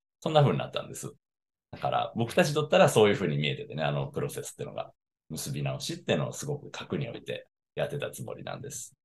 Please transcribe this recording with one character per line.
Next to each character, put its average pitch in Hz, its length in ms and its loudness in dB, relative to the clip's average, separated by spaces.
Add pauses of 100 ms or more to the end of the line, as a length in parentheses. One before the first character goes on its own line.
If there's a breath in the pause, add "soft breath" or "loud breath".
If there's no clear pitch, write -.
(200)
そ 135 100 -2
ん - 20 -2
な 151 80 8
風 120 120 8
に 71 60 2
な 62 80 -4
っ - 40 -10
た - 120 -4
ん - 60 -10
で - 60 -12
す。 - 180 -10 (600)
だ - 60 -16
か 71 120 -2
ら、 - 240 0
僕 117 200 -2
た 180 100 6
ち 151 60 0
に 143 40 -2
と 151 120 0
っ - 20 -10
た 185 100 6
ら 180 100 10
そ 113 180 8
う - 20 8
い 101 40 6
う - 20 4
風 90 140 0
に 73 100 0
見 73 100 0
え 69 80 -2
て - 100 -10
て - 80 -12
ね、 78 80 -2
あ 73 80 2
の 71 180 -2
プ - 120 -6
ロ 71 80 -2
セ - 140 -8
ス - 100 -10
っ - 20 -18
て - 100 -8
の 50 100 -12
が、 - 180 -10 (380)
結 - 220 -8
び 73 100 -4
直 67 180 -4
し - 140 -6
っ 175 40 -12
て 110 180 2
の 67 120 0
を - 40 -8
す - 140 -10
ご 71 120 -4
く - 120 -14
核 - 280 -4
に 71 100 -2
置 - 100 -10
い - 40 -14
て - 260 -8 (260)
や 76 120 -2
っ - 20 -6
て 78 100 -6
た - 120 -6
つ - 120 -12
も - 120 -10
り - 100 -14
な - 100 -8
ん 50 60 -12
で - 100 -12
す。 - 240 -14 (100)